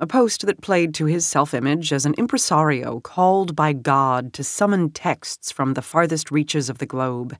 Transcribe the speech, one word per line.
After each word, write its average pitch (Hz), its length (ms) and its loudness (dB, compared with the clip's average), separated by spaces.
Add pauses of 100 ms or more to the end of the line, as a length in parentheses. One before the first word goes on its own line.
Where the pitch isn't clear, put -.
a 170 60 -4
post 240 400 2
that 202 160 -2
played 170 320 2
to 160 100 -2
his 165 220 0
self-image 147 640 0
as 139 140 2
an 151 80 2
impresario 151 840 0
called 185 540 2
by 151 200 4
God 131 580 0
to - 100 -10
summon 190 480 0
texts - 640 -6
from 135 220 -2
the 131 80 -4
farthest 160 480 0
reaches 147 400 0
of 117 80 -10
the 135 80 -8
globe. 123 540 -4